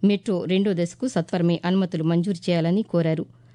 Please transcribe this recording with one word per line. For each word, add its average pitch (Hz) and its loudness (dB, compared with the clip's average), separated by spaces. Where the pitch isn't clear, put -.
మెట్రో 202 0
రెండో 190 0
దశకు 175 -4
సత్వరమే 170 0
అనుమతులు 180 0
మంజూరు 170 -2
చేయాలని 175 0
కోరారు. 160 0